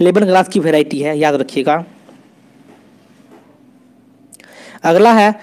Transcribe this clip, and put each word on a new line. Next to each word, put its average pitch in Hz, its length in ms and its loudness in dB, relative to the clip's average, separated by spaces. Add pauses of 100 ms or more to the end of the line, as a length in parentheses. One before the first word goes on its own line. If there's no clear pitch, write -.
lemon 185 240 2
grass 185 220 0
की - 120 -4
variety 151 420 -2
है, 151 180 -4
याद 151 160 0
रखिएगा। 143 480 -4 (3000)
अगला 196 300 4
है, 214 180 4 (100)